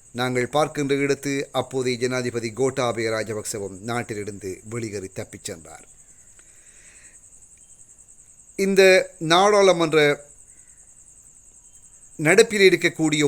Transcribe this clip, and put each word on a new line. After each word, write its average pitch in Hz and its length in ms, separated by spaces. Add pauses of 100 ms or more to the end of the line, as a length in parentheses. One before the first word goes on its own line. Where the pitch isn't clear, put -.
(140)
நாங்கள் 123 420
பார்க்கின்ற 147 380 (100)
இடத்து 139 300 (180)
அப்போதைய 127 460
ஜனாதிபதி 120 540
கோட்டாபய 120 580
ராஜபக்சவும் 107 720
நாட்டிலிருந்து 104 720 (180)
வெளியேறி 104 440
தப்பிச் - 340
சென்றார். 80 380 (2750)
இந்த 196 240 (500)
நாடாளுமன்ற 180 680 (2250)
நடப்பில் 196 480
இருக்கக்கூடிய 160 600